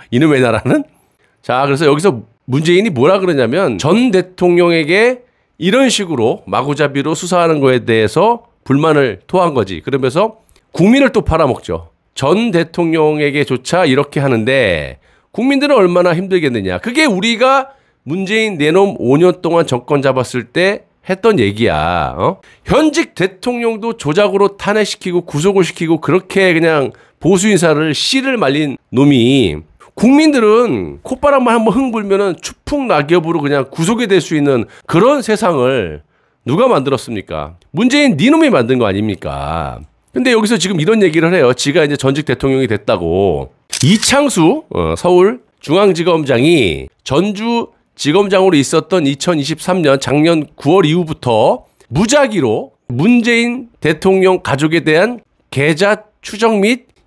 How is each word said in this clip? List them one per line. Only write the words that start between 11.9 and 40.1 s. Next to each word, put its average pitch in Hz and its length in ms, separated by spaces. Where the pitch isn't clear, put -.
전 202 360
대통령에게조차 156 1300
이렇게 139 340
하는데 113 800
국민들은 277 440
얼마나 180 400
힘들겠느냐. 139 640
그게 254 260
우리가 247 640
문재인 190 540
내놈 165 420
오 123 180
년 175 240
동안 170 260
정권 135 340
잡았을 127 440
때 185 380
했던 190 300
얘기야. 87 800
어? 131 220
현직 302 500
대통령도 226 800
조작으로 196 600
탄핵시키고 196 640
구속을 180 420
시키고 165 380
그렇게 185 520
그냥 160 380
보수 185 300
인사를 156 440
씨를 262 440
말린 143 400
놈이 123 640
국민들은 226 1080
콧바람만 254 540
한번 220 180
흥 262 180
불면은 202 500
추풍 - 460
낙엽으로 165 540
그냥 143 300
구속이 220 360
될 185 140
수 - 140
있는 139 300
그런 247 360
세상을 131 800
누가 180 220
만들었습니까? 117 880
문재인 254 460
니놈이 294 320
만든 131 280
거 120 80
아닙니까? 78 920